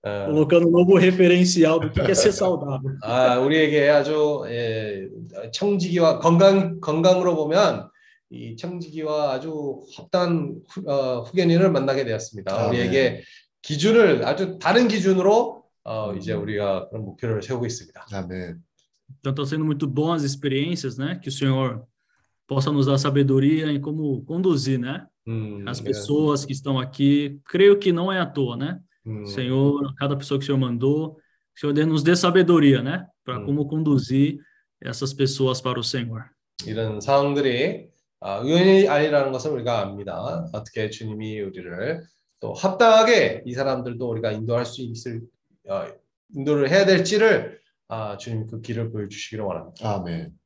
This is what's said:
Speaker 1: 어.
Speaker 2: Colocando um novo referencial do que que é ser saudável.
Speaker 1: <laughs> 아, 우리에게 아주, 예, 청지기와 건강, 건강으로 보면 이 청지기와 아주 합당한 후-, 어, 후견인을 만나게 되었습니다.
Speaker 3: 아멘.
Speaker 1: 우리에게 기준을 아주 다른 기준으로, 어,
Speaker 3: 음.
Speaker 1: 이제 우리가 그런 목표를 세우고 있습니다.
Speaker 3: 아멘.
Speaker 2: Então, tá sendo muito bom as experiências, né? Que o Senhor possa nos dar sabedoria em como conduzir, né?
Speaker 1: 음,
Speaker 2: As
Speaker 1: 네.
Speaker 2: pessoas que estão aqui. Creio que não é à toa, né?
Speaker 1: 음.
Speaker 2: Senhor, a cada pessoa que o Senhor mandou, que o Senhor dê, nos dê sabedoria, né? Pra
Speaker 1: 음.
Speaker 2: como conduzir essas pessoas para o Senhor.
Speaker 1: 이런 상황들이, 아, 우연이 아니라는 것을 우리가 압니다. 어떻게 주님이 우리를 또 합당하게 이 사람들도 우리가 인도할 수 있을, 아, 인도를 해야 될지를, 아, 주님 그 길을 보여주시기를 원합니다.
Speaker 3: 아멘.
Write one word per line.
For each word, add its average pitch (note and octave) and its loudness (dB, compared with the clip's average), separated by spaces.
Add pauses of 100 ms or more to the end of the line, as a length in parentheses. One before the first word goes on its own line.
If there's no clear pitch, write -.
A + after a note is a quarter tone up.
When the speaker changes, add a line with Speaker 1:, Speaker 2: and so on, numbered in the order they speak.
Speaker 1:
어. G#2 -6
Speaker 2:
Colocando D#3 2
um - 2
novo F3+ 6
referencial F3+ 4
do D3+ -4
que - -2
que G3 2
é F#3 2
ser F#3+ 4
saudável. C#3 -4
Speaker 1:
<laughs> - -16
아, B2 2
우리에게 D3 2
아주, D3 2
예, A2 -6 (440)
청지기와 E3+ 2
건강, F3 4
건강으로 F3+ 2
보면 D#3 0 (420)
이 A#2 -14
청지기와 D#3 -4
아주 C#3+ -6 (160)
합당한 E3+ -2 (120)
후-, D#3+ -10
어, B2+ -2
후견인을 F3 4
만나게 C3+ 0
되었습니다. G#2+ -6
Speaker 3:
아멘. A#2 0
Speaker 1:
우리에게 B2 0 (400)
기준을 D#3 4
아주 D3+ -2
다른 A3 4
기준으로, F#3+ 2 (200)
어, G#2+ -6
Speaker 3:
음. F#2+ -8
Speaker 1:
이제 A2 -6
우리가 G2+ -4
그런 A2 -10
목표를 A2 -6
세우고 B2 -6
있습니다. - -12
Speaker 3:
아멘. F2+ -10 (640)
Speaker 2:
Então, C3+ -4
tá C#3+ -4
sendo D#3 -4
muito D3+ -2
bom D3+ -2
as D#3+ -2
experiências, C#3 -4
né? D#3+ -6
Que - -10
o C3+ -8
Senhor C3 -2 (640)
possa C#3 0
nos C#3 2
dar C#3 2
sabedoria C#3 2
em C#3+ -2
como D3+ -4
conduzir, D3+ 0
né? B2+ -8 (200)
Speaker 1:
음, G#2+ -8
Speaker 2:
As B2 -8
Speaker 1:
네. - -10
Speaker 2:
pessoas D3 0
que C3+ -8
estão C3+ -4
aqui. C#3+ 0
Creio G3+ 6
que G3+ 2
não F3+ 0
é F#3 -2
à E3 0
toa, C3 -4
né? D#3+ -6 (260)
Speaker 1:
음. G#2+ -10
Speaker 2:
Senhor, C3+ 0
a C3+ -10
cada C#3 -2
pessoa C#3 -4
que C#3 -4
o - -8
Senhor C#3 0
mandou, C3+ -2 (380)
que - -20
o - -16
Senhor D3 -2
dê, D3+ 2
nos D#3+ 2
dê E3 4
sabedoria, E3+ 6
né? E3 -6 (180)
Pra B2 -8
Speaker 1:
음. G#2 -10
Speaker 2:
como C#3+ -2
conduzir C#3+ 0 (440)
essas C3 -8
pessoas C3+ 0
para B2 -4
o A#2 -6
Senhor. A#2 -6 (420)
Speaker 1:
이런 A2 -6
상황들이, C#3 0 (320)
아, G2 -6
우연이 F#3 6
아니라는 C#3+ 2
것을 C3 -4
우리가 A#2+ -2
압니다. G2+ -8
어떻게 A2 -6
주님이 G#2+ -10
우리를 F#2+ -8 (380)
또 A2 -10
합당하게 A3 4
이 B2 -10
사람들도 B2 -4
우리가 A2 -4
인도할 A#2 -2
수 B2+ -12
있을, A2+ -10 (460)
아, F#2+ -6 (480)
인도를 C#3+ 0
해야 G3 4
될지를, G3+ 2 (300)
아, G#2+ -8
주님 A2 -8
그 A2+ -12
길을 A2+ -6
보여주시기를 G#2+ -10
원합니다. F#2+ -6
Speaker 3:
아멘. E2+ -8 (140)